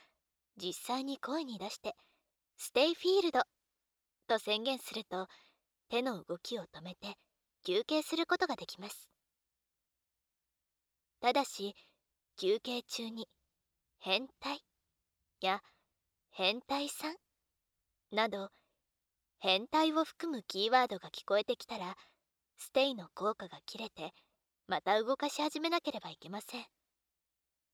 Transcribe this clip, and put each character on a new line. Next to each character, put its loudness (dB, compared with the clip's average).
実 -4
際 -2
に -4
声 -2
に -8
出 -6
し -10
て、 -6
「ス -10
テ 6
イ 0
フ -10
ィ 6
ー 8
ル 2
ド」 6
と 2
宣 0
言 -2
す -12
る -6
と、 -6
手 0
の -4
動 -6
き -6
を -8
止 -18
め -12
て -12
休 2
憩 2
す -4
る 0
こ 2
と 0
が -4
で -12
き -12
ま -12
す。 -18
た 4
だ 4
し、 -6
休 4
憩 -6
中 -8
に、 -10
「変 0
態」 -6
や 2
「変 2
態 -2
さ -6
ん」 -14
な 2
ど、 -6
変 2
態 4
を 4
含 -6
む -6
キ -2
ー 4
ワ 8
ー 2
ド -6
が -14
聞 -10
こ 4
え 2
て 0
き -12
た -6
ら、 -8
ス -14
テ 4
イ -2
の -12
効 0
果 -10
が -16
切 -12
れ -8
て、 -12
ま 0
た 4
動 2
か 0
し -4
始 -2
め 0
な 4
け -2
れ -8
ば -10
い -12
け -14
ま -6
せ -10
ん。 -12